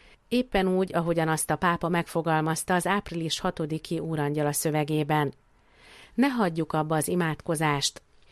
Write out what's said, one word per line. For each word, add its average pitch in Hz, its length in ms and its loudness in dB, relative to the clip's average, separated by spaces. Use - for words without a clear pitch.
éppen 233 400 0
úgy, 185 280 0
ahogyan 165 320 2
azt 160 220 0
a 156 60 0
pápa 170 340 0
megfogalmazta 165 840 0
az 175 140 2
április 170 520 -2
hatodiki 160 600 -4
úrangyala 151 520 0
szövegében. 151 840 0
Ne 262 140 4
hagyjuk 175 460 0
abba 156 220 0
az 151 120 0
imádkozást. 160 920 -2